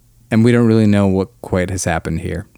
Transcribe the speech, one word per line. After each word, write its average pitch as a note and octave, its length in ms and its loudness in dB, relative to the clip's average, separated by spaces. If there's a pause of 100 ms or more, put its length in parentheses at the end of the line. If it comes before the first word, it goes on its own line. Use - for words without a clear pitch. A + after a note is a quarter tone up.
(300)
and A2 140 2
we A#2+ 80 4
don't A#2+ 140 2
really A2+ 200 4
know G2+ 200 2
what F#2+ 220 -2 (120)
quite F#2 300 -4
has F#2 140 -6
happened E2 380 -4
here, F2+ 240 -8 (120)